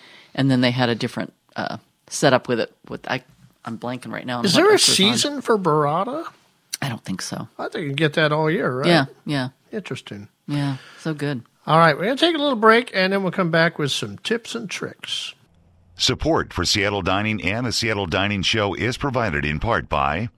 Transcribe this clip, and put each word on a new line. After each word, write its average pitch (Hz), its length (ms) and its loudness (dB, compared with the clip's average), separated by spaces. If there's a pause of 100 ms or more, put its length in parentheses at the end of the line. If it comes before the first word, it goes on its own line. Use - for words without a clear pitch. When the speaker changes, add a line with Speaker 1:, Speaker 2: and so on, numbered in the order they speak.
(340)
Speaker 1:
And 135 160 2
then 127 100 4
they 123 100 4
had 123 180 2
a 120 60 0
different, 117 360 -6 (240)
uh, - 220 -6 (300)
setup 127 400 4
with 120 120 0
it. - 140 -4 (160)
With - 200 -12
I, 131 140 -4 (420)
I'm 113 120 -8
blanking 123 340 -10
right 107 140 -10
now 123 140 -4
on 117 60 -2
Speaker 2:
Is 175 100 2
Speaker 1:
what 285 60 4
Speaker 2:
there 392 80 6
a 427 40 8
Speaker 1:
else - 140 4
was - 120 2
on. 202 140 4
Speaker 2:
season 285 280 -2
for 226 160 2
burrata? 180 680 0 (560)
Speaker 1:
I 143 80 -4
don't 110 140 -8
think 92 180 -8
so. - 260 -8 (100)
Speaker 2:
I 302 120 -8
think 202 140 -8
you 143 60 -6
can 135 60 -4
get 151 180 0
that 151 180 2
all 156 200 0
year, 196 280 -2
right? 147 80 0
Speaker 1:
Yeah, 165 180 6 (200)
yeah. 139 240 -2 (220)
Speaker 2:
Interesting. 104 560 -10 (200)
Speaker 1:
Yeah, 143 300 -2 (220)
so 160 140 -4
good. 143 300 -4 (220)
Speaker 2:
All 151 140 4
right, 160 180 8
we're 160 60 -4
gonna 262 140 0
take 330 180 4
a 302 40 -2
little 285 180 0
break, 220 360 6
and 190 200 2
then 196 100 0
we'll 180 80 -2
come 180 180 0
back 165 300 2
with 143 140 -2
some 101 240 -6
tips - 360 -6
and 233 160 -8
tricks. - 640 -10 (600)
Speaker 3:
Support 131 560 0
for 87 140 -2
Seattle 101 360 0
Dining 101 400 0
and 110 240 -2
the 110 60 -4
Seattle 104 340 -2
Dining 98 360 0
Show 101 320 0
is 117 240 -2
provided 110 480 -2
in 78 160 -2
part 107 260 -2
by 76 400 -2 (100)